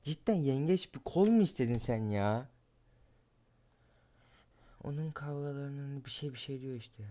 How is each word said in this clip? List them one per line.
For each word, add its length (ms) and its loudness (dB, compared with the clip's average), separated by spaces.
Cidden 320 0
yengeç 600 2
bir 60 -12
kol 260 4
mu 160 8
istedin 360 2
sen 300 -2
ya? 400 2
Onun 260 -6
kavgalarının 920 -8
bir 60 -12
şey, 220 -6
bir 60 -14
şey 220 -8
diyor 160 -8
işte. 340 -14